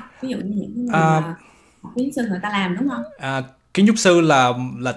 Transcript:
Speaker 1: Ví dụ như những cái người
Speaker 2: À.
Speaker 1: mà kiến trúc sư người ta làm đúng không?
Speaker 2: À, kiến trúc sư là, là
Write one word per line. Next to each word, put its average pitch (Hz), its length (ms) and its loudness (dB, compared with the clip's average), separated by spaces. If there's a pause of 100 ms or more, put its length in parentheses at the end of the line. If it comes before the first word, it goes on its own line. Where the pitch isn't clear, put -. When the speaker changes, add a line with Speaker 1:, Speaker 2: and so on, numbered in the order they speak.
(220)
Speaker 1:
Ví 262 60 -8
dụ 233 80 -6
như 196 80 -8 (120)
những 202 180 -6
cái 240 100 -6
người 233 100 -2
Speaker 2:
À. 160 260 2
Speaker 1:
mà 165 140 -6 (640)
kiến 247 80 -2
trúc 285 120 -4
sư 233 140 -2
người 180 120 -6
ta 208 80 -6
làm 190 300 -2
đúng 277 80 -2
không? 233 140 -6 (160)
Speaker 2:
À, 135 240 -4 (320)
kiến 196 120 6
trúc 220 120 4
sư 175 220 6
là, 135 320 4 (260)
là 123 180 -4